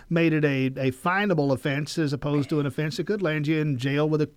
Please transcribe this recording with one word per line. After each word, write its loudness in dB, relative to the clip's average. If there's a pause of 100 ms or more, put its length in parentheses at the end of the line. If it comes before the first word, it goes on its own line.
(100)
made 4
it 2
a, 2
a 0
finable 0
offense -2
as 0
opposed -2
to 0
an 0
offense -4
that -4
could -2
land 0
you 2
in 0
jail 0
with 2
a -2